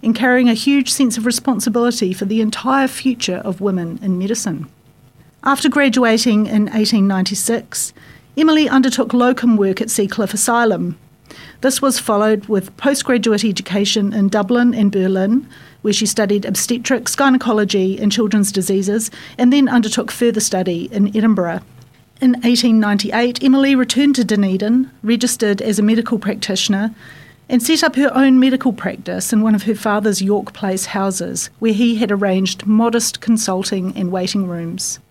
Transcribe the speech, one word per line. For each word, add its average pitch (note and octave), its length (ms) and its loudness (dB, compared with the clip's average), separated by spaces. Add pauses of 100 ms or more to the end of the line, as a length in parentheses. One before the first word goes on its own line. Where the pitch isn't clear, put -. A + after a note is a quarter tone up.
and A3+ 140 0
carrying B3 340 2
a A#3 60 4
huge C#4 380 0
sense B3 260 0
of A3 80 -2
responsibility A#3 840 0
for F#3 120 -6
the A3 160 0
entire C4 460 0
future A#3+ 580 -4
of F#3 160 -6
women F#3 400 -4
in F#3+ 160 -2
medicine. F#3+ 520 -4 (760)
After C#4 260 0
graduating A3+ 800 2
in G#3+ 220 0
eighteen G#3+ 400 2
ninety-six, G3 840 -4 (460)
Emily D#4 300 4
undertook B3+ 460 2
locum B3 420 4
work G3 240 2
at A3+ 80 -4
Seacliff G3+ 460 -2
Asylum. G#3 640 0 (640)
This C4+ 180 0
was C4+ 180 0
followed G#3+ 500 0
with G3 280 -2
postgraduate A#3 680 0
education G3+ 680 -2
in G3+ 160 2
Dublin A3 460 2
and G3+ 180 2
Berlin, F#3+ 560 0 (320)
where G#3 140 0
she A3 100 -2
studied G3+ 400 0
obstetrics, A#3+ 720 -4
gynecology G#3+ 840 2
and G#3 140 0
children's G#3 400 0
diseases, G3+ 580 -2 (280)
and B3 120 4
then C4+ 200 4
undertook A3+ 400 0
further A#3 300 0
study F#3 520 -2
in G3+ 240 0
Edinburgh. F#3 460 0 (580)
In B3 240 4
eighteen A#3 340 4
ninety-eight, G#3+ 640 0
Emily C4+ 320 4
returned C4 420 2
to B3 80 2
Dunedin, G#3 680 0 (120)
registered A3 600 0
as G#3+ 160 -2
a G#3+ 40 2
medical A3+ 360 0
practitioner, G3+ 760 -2 (540)
and B3 140 2
set D#4 200 0
up D#4 140 0
her C4+ 180 2
own C4 240 4
medical C4 360 2
practice - 580 -6
in G#3+ 80 2
one A3 140 4
of G3 80 0
her G#3+ 120 -2
father's G#3 460 0
York G3 320 -2
Place F#3+ 340 -6
houses, F#3+ 640 -4 (100)
where A3+ 140 0
he A#3 240 2
had G#3+ 160 0
arranged F#3+ 540 -2
modest A3+ 560 0
consulting G3 760 -2
and F3+ 160 -4
waiting F#3 340 -2
rooms. E3+ 520 -8 (120)